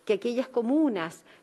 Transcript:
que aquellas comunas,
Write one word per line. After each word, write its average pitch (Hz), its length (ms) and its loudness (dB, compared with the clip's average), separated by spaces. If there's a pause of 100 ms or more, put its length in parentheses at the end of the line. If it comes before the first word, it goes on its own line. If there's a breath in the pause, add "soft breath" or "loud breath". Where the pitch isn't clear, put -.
que - 80 2
aquellas 240 340 -2
comunas, 233 800 0 (180 soft breath)